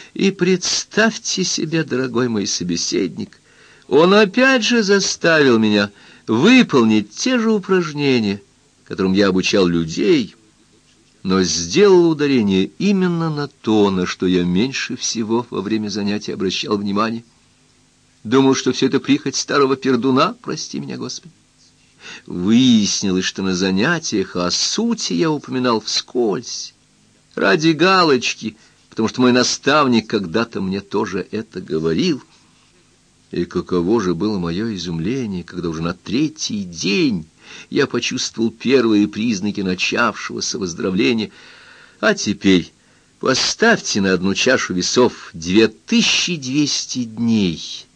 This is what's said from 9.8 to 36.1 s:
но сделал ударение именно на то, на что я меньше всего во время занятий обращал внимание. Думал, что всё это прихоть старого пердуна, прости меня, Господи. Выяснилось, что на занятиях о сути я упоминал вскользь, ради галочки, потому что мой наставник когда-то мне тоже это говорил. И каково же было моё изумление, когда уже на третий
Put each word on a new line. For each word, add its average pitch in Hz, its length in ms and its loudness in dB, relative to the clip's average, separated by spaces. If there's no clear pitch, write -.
но 95 220 2
сделал 165 680 4
ударение 120 680 2
именно 180 500 0
на 147 160 -6
то, 107 460 0
на 92 140 0
что - 200 -4
я 90 160 2
меньше 110 540 -2
всего 113 540 -4
во 104 120 -6
время 107 260 -4
занятий 101 440 -4
обращал 98 440 -4
внимание. 104 460 -4
Думал, 131 320 4
что 127 160 -2
всё 131 140 0
это 131 120 0
прихоть 135 380 -2
старого 139 400 0
пердуна, 135 680 0
прости 143 380 -8
меня, 135 160 -10
Господи. 123 360 -14
Выяснилось, 101 1040 2
что - 160 -6
на 95 120 -2
занятиях 98 800 -2
о 90 160 -2
сути - 640 -4
я 170 180 0
упоминал 127 520 -2
вскользь, - 880 -4
ради 165 380 2
галочки, 156 840 2
потому 110 180 -2
что 113 140 -6
мой 123 120 6
наставник 127 760 2
когда-то 107 540 -4
мне 95 180 -4
тоже 98 500 -6
это 107 300 -10
говорил. 82 640 -2
И 87 140 -4
каково 90 560 -2
же 90 140 -2
было 101 240 -2
моё 92 360 -4
изумление, 90 720 -6
когда 87 240 -8
уже 80 140 -6
на 85 100 -2
третий 113 720 -4